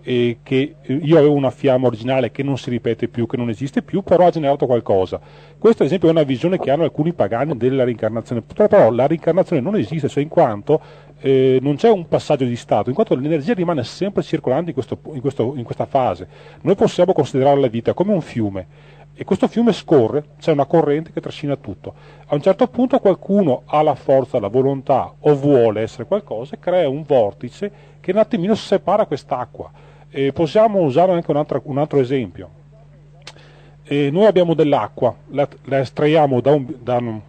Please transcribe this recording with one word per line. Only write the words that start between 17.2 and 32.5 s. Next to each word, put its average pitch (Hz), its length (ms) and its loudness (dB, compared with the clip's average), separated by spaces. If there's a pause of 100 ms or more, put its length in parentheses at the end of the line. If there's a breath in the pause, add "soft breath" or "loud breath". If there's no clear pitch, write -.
la 131 80 2
vita 113 260 -2
come 202 200 -2
un 170 80 0
fiume, 101 460 -6 (460 loud breath)
e - 120 -12
questo 202 240 0
fiume 233 240 0
scorre, 135 500 2 (160)
c'è 165 140 0
una 139 120 2
corrente 156 460 0
che - 80 -8
trascina 143 380 -8
tutto. - 360 -14 (340 loud breath)
A - 80 -2
un 147 60 -2
certo 190 260 2
punto 247 320 0
qualcuno 185 680 0
ha 151 160 0
la 151 140 2
forza, 135 440 0
la 98 80 -4
volontà 131 720 0
o 147 160 4
vuole 120 460 2
essere 113 240 -8
qualcosa 131 500 -6
e - 40 -20
crea 180 280 0
un 143 180 -4
vortice 127 640 0 (300 soft breath)
che - 120 -6
un 196 60 2
attimino 214 380 0
separa 196 500 0
quest'acqua. 123 640 -8 (420 soft breath)
E 139 200 -2
possiamo 202 480 2
usare 170 320 2
anche 170 180 -2
un 147 80 0
altro, 147 280 -4
un 135 120 -6
altro 147 220 0
esempio. 117 500 -4 (1300 loud breath)